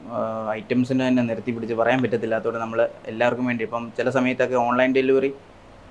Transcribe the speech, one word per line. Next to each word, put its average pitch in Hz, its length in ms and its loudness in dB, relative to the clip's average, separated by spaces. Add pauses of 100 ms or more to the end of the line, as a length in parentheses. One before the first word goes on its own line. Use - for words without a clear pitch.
(120)
ആ, 110 400 -4
ഐറ്റംസിന് 127 560 0
തന്നെ 127 140 4
നിർത്തി 117 280 -2
പിടിച്ച് 113 240 -4
പറയാൻ 117 280 4
പറ്റത്തില്ലാത്തതുകൊണ്ട് 113 580 -2
നമ്മൾ 113 280 0 (180)
എല്ലാവർക്കും 120 400 0
വേണ്ടി 120 180 -2
ഇപ്പം 117 320 -6
ചില 123 140 0
സമയത്തൊക്കെ 127 440 0
ഓൺലൈൻ 123 400 2
ഡെലിവറി, 135 380 2 (580)